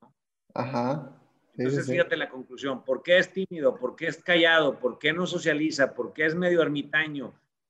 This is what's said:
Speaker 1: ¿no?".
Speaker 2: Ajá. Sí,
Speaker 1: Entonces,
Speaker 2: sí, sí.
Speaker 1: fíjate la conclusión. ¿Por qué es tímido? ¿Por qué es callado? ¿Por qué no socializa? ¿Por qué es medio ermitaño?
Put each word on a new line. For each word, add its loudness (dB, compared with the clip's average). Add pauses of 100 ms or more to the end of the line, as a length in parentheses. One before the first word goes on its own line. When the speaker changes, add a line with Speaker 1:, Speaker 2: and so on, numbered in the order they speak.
Speaker 1:
¿no?". -20 (400)
Speaker 2:
Ajá. -4 (360)
Sí, -6
Speaker 1:
Entonces, -2
Speaker 2:
sí, -2
sí. -2
Speaker 1:
fíjate 0
la -4
conclusión. -10
¿Por -4
qué 6
es 2
tímido? 0
¿Por -6
qué -6
es -6
callado? 4
¿Por -2
qué 0
no -2
socializa? 0
¿Por -8
qué -2
es 0
medio 2
ermitaño? -4 (320)